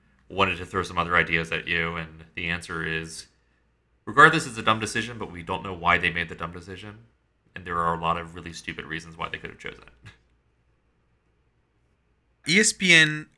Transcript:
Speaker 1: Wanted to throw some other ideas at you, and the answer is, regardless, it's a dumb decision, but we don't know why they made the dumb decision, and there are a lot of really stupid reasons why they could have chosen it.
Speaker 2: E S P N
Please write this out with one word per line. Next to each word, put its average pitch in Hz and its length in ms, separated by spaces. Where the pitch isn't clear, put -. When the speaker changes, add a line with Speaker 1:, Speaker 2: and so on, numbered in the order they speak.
Speaker 1:
Wanted 92 300
to 90 80
throw 95 180
some 90 140
other 85 180
ideas 82 340
at 82 160
you, 85 300
and 80 280
the 87 120
answer 85 380
is, 80 400
regardless, 156 420
it's 113 120
a 110 40
dumb 110 160
decision, 113 400
but 90 140
we 87 100
don't 92 220
know 98 100
why 87 240
they 87 120
made 85 180
the 85 80
dumb 85 160
decision, 95 460
and 92 80
there 87 140
are 85 160
a 82 60
lot 85 160
of 85 200
really 85 160
stupid 80 320
reasons 82 320
why 82 120
they - 100
could - 120
have - 80
chosen - 240
it. - 300
Speaker 2:
E 170 100
S 214 140
P 180 220
N 156 320